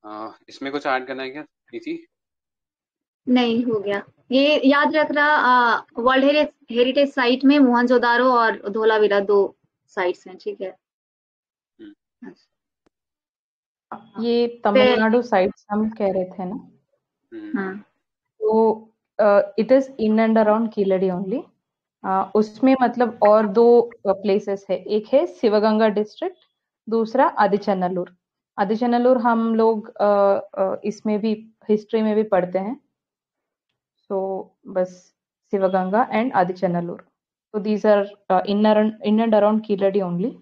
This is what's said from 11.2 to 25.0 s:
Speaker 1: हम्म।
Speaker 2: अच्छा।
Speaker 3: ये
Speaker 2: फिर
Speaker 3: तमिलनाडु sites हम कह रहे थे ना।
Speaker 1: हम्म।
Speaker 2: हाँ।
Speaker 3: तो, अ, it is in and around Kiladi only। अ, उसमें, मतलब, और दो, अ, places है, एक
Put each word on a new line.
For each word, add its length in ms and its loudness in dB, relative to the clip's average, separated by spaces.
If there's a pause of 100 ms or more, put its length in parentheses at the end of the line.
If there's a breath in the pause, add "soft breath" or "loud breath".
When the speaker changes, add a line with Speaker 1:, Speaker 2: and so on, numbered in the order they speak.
Speaker 1:
हम्म। 460 -20
Speaker 2:
अच्छा। 220 -20 (1700)
Speaker 3:
ये 280 0
Speaker 2:
फिर 160 -12
Speaker 3:
तमिलनाडु 580 2
sites 500 -2
हम 180 -2
कह 220 -4
रहे 140 -4
थे 200 -12
ना। 260 -14 (640)
Speaker 1:
हम्म। 240 -10
Speaker 2:
हाँ। 220 -8 (600)
Speaker 3:
तो, 340 0 (460)
अ, 400 2
it 80 -2
is 160 4
in 280 -4
and 320 2
around 300 0
Kiladi 360 0
only। 340 -6 (600)
अ, 300 -4
उसमें, 460 0
मतलब, 420 -2
और 240 4
दो, 340 6
अ, 320 -4
places 560 -2
है, 140 -4
एक 240 -4